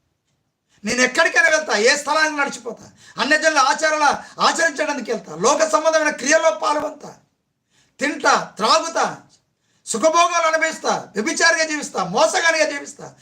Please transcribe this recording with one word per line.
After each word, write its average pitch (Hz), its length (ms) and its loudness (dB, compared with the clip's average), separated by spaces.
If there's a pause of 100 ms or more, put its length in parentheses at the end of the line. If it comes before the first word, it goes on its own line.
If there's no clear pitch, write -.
(840)
నేను 240 180 -2
ఎక్కడికైనా 330 480 2
వెళ్తా, 311 280 0
ఏ 254 200 4
స్థలానికి 302 380 0
నడిచిపోతా, 262 540 -8 (280)
అన్యజనుల 302 400 2
ఆచారాల 294 680 2 (160)
ఆచరించడానికి 285 720 -2
వెళ్తా, 185 240 -8
లోక 294 320 2
సంబంధమైన 311 420 2
క్రియల్లో 320 420 2
పాల్గొంటా, 302 640 -6 (840)
తింటా, 277 580 0
త్రాగుతా, 269 600 0 (680)
సుఖభోగాలు 330 640 2
అనుభవిస్తా, 311 680 -2
వ్యభిచారిగా 320 480 0
జీవిస్తా, 294 400 -6
మోసగానిగా 311 680 0
జీవిస్తా, 202 520 -12